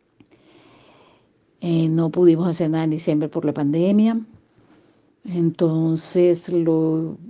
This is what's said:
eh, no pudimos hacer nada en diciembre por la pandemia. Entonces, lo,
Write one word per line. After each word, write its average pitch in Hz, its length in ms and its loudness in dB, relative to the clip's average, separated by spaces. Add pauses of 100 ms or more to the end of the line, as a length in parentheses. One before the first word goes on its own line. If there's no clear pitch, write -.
(1600)
eh, 165 280 0
no 160 200 0
pudimos 170 380 4
hacer 165 220 -2
nada 160 140 -2
en 160 60 0
diciembre 151 400 -2
por 156 160 -6
la 147 80 -2
pandemia. 190 680 2 (1040)
Entonces, 170 1300 0
lo, 160 680 0 (120)